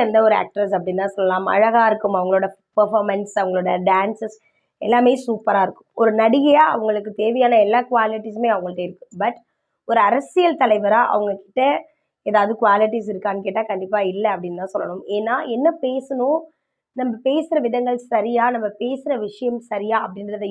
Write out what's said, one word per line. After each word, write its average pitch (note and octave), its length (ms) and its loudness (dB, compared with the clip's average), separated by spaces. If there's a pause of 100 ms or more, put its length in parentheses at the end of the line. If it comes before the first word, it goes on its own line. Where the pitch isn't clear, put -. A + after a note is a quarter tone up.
இருந்த A3 240 2
ஒரு G#3+ 160 6
ஆக்ட்ரஸ் G3+ 340 -4
அப்படின்னு F3+ 260 -4
தான் G3 140 -4
சொல்லலாம். F#3 380 0
அழகா A3+ 360 4
இருக்கும் G#3+ 280 -2
அவங்களோட F#3+ 280 0 (320)
பெர்ஃபார்மன்ஸ், G#3 600 -2
அவங்களோட F#3 320 -2 (180)
டான்சஸ் G#3+ 460 -2 (500)
எல்லாமே A#3+ 260 4 (140)
சூப்பரா G#3 400 0
இருக்கும். - 220 -14 (140)
ஒரு A3+ 80 4 (120)
நடிகையா C#4+ 420 4 (100)
அவங்களுக்கு G#3+ 460 -4
தேவையான A#3+ 460 2
எல்லா A#3 140 2 (100)
குவாலிட்டிஸுமே A3 640 -2
அவங்கள்ட்ட F3+ 320 -6
இருக்கு. - 200 -16 (160)
But A#3+ 140 -2 (540)
ஒரு A3+ 180 2
அரசியல் C#4 540 2
தலைவரா G#3+ 400 4 (100)
அவங்க G#3 200 0 (120)
கிட்ட - 160 -6 (680)
ஏதாவது G#3 220 2 (100)
குவாலிட்டிஸ் G#3+ 500 2
இருக்கான்னு G3 340 -6
கேட்டா G3 240 -4
கண்டிப்பா F#3+ 300 -4 (120)
இல்ல G3+ 220 -2
அப்படின்னு F3 280 -8
தான் F#3+ 120 -10
சொல்லணும். F3+ 300 -8 (140)
ஏன்னா A3+ 180 -2 (180)
என்ன C4+ 140 0 (180)
பேசணும், C4 540 -2 (560)
நம்ம B3+ 160 -4 (160)
பேசுற D#4 280 -2 (120)
விதங்கள் B3 440 -2
சரியா, A#3 320 0 (120)
நம்ம A3 120 -4 (140)
பேசுற C4 300 -6 (160)
விஷயம் A#3+ 340 -6 (100)
சரியா G#3+ 340 -2
அப்படின்றத G3+ 440 -10